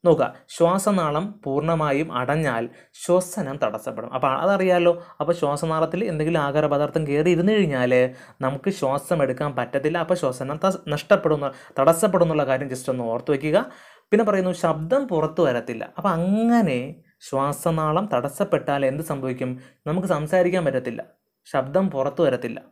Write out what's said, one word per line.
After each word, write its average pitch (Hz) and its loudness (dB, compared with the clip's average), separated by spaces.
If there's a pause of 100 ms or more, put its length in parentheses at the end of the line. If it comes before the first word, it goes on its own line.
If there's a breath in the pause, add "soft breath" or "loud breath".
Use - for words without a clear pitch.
നോക്കുക, 143 4 (280 loud breath)
ശ്വാസനാളം 175 2 (180)
പൂർണ്ണമായും 151 0 (100)
അടഞ്ഞാൽ 131 -2 (400 loud breath)
ശ്വസനം 180 0
തടസ്സപ്പെടും. 113 -6
അപ്പോൾ 135 2 (120)
അതറിയാലോ. 180 4 (280 loud breath)
അപ്പോൾ 165 0
ശ്വാസനാളത്തിൽ 160 0
എന്തെങ്കിലും 156 0
ആഹാര 151 0
പദാർത്ഥം 147 0
കയറി 151 2
ഇരുന്ന് 185 4
കഴിഞ്ഞാൽ 131 2 (520 loud breath)
നമുക്ക് 135 -2
ശ്വാസം 143 0
എടുക്കാൻ 131 -2
പറ്റത്തില്ല. 139 -2
അപ്പോൾ 175 0
ശ്വസനം 139 -4
തടസ്സ-, 190 0 (120)
നഷ്ടപ്പെടുന്ന, 151 2 (300 loud breath)
തടസ്സപ്പെടുന്നുള്ള 165 4
കാര്യം 131 -2
just 127 -8
ഒന്ന് 123 -4
ഓർത്ത് 117 -2
വയ്ക്കുക. 151 0 (540 loud breath)
പിന്നെ 220 4
പറയുന്നു 185 0 (100)
ശബ്ദം 165 0 (100)
പുറത്തു 160 0
വരത്തില്ല. 117 -2 (140)
അപ്പോൾ 196 0
അങ്ങനെ 208 2 (520 soft breath)
ശ്വാസനാളം 156 0
തടസ്സപ്പെട്ടാൽ 143 -2 (100)
എന്ത് 147 -6
സംഭവിക്കും? 131 -6 (380 loud breath)
നമുക്ക് 180 -2
സംസാരിക്കാൻ 175 0
പറ്റത്തില്ല, 127 -4 (520)
ശബ്ദം 143 0 (100)
പുറത്തു 135 -2
വരത്തില്ല. 120 -4 (100)